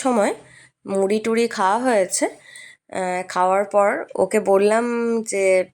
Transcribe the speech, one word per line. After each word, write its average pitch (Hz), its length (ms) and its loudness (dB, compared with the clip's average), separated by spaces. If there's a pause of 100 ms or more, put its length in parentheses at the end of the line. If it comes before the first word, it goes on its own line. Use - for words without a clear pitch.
সময় 247 300 0 (520)
মুড়ি 196 340 -2
টুড়ি 226 280 0
খাওয়া 208 320 0
হয়েছে। 233 460 0 (680)
আহ, 180 340 -4
খাওয়ার 185 380 0
পর 202 240 2 (260)
ওকে 196 240 0
বললাম 202 460 2 (380)
যে 196 200 -4 (300)